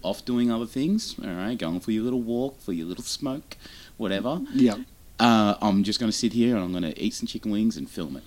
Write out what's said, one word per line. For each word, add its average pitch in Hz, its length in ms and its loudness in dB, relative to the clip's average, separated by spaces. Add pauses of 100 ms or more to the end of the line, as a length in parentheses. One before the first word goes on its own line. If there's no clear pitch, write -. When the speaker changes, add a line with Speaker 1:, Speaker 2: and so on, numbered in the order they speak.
Speaker 1:
off 95 220 -4
doing 120 260 2
other 117 160 -2
things, 165 560 -2
all 104 80 -6
right, 95 280 -4
going 85 220 -2
for 113 120 -2
your 110 120 0
little 123 180 0
walk, 120 380 -4
for - 120 -6
your 82 140 -4
little 90 180 -8
smoke, - 520 -6 (400)
whatever, 107 440 -2 (140)
Speaker 2:
Yep. 120 260 6 (400)
Speaker 1:
uh, 110 420 6
I'm 101 220 4
just 104 160 -2
gonna 110 120 0
sit 107 200 0
here 117 240 4
and 95 80 0
I'm 90 80 -4
gonna 85 240 -2
eat 117 180 -2
some - 120 -6
chicken 110 240 -6
wings 107 260 2
and 69 120 -8
film 71 280 -8
it." - 100 -14